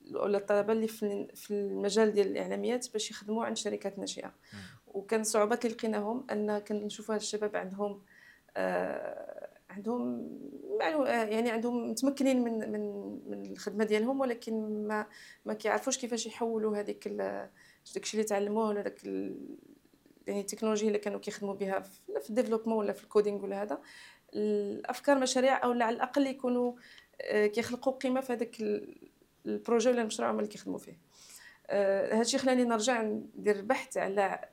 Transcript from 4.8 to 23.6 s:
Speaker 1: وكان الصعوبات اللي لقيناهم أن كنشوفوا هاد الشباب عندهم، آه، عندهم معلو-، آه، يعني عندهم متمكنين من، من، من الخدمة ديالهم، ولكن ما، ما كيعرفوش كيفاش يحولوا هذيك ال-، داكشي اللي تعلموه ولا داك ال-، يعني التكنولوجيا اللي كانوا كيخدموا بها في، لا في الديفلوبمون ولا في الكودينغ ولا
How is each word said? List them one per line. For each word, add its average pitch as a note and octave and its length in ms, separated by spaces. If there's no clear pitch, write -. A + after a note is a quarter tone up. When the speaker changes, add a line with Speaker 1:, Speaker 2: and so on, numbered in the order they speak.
Speaker 1:
وكان G3+ 340
الصعوبات A3 440
اللي A3+ 100
لقيناهم A3 560
أن G#3 280
كنشوفوا G#3 560
هاد G#3 60
الشباب G#3 340
عندهم، G3 460
آه، - 920
عندهم A#3 600
معلو-، D#4 260
آه، A#3 200
يعني A3+ 260
عندهم A#3 380
متمكنين C4 540
من، A3 280
من، G3+ 480
من G3+ 220
الخدمة G3 320
ديالهم، A3 360
ولكن A3 680
ما، G#3+ 180
ما A3 80
كيعرفوش G#3+ 440
كيفاش A#3 300
يحولوا A3 500
هذيك G#3 300
ال-، G3+ 420
داكشي G3 220
اللي G#3+ 100
تعلموه G#3 420
ولا G#3 120
داك G3+ 240
ال-، - 300
يعني G3+ 140
التكنولوجيا G#3+ 460
اللي G#3 120
كانوا G3+ 200
كيخدموا G3+ 340
بها G3 260
في، - 200
لا G#4+ 60
في - 100
الديفلوبمون A3+ 480
ولا G3+ 160
في - 100
الكودينغ G3+ 400
ولا G3 180